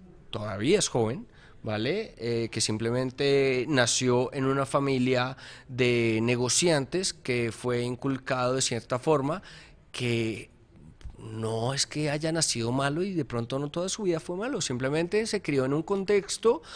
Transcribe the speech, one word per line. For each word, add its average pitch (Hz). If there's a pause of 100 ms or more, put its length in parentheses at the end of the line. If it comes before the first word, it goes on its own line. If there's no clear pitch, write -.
(320)
todavía 107
es -
joven, 127 (340)
¿vale? 120
Eh, 117
que 113
simplemente 127
nació 127
en 135
una 135
familia 131 (320)
de 120
negociantes 135
que 120
fue 123
inculcado 127
de 135
cierta 123
forma 151 (500)
que 117 (680)
no 110
es 139
que 151
haya 156
nacido 117
malo 143
y 196
de 156
pronto 120
no 143
toda 175
su 220
vida 170
fue 180
malo, 233
simplemente 156
se 208
crió 135
en 139
un 156
contexto 202 (140)